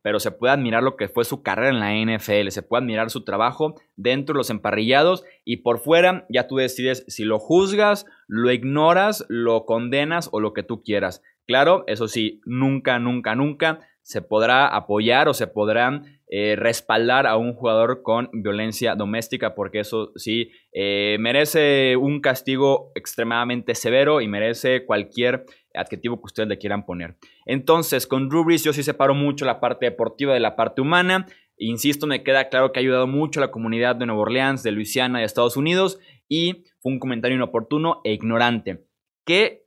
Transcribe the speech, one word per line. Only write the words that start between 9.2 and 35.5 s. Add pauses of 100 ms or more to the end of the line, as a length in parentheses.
lo
condenas
o
lo
que
tú
quieras. (240)
Claro,
eso
sí,
nunca,
nunca,
nunca (240)
se
podrá
apoyar
o
se
podrá, (260)
eh,
respaldar
a
un
jugador
con
violencia
doméstica,
porque
eso
sí, (220)
eh,
merece
un
castigo
extremadamente
severo
y
merece
cualquier (280)
adjetivo
que
ustedes
le
quieran
poner. (300)
Entonces,
con
Drew
Brees
yo
sí
separo
mucho
la
parte
deportiva
de
la
parte
humana. (300)
Insisto,
me
queda
claro
que
ha
ayudado
mucho
a
la
comunidad
de
Nueva
Orleans,
de
Luisiana,
de
Estados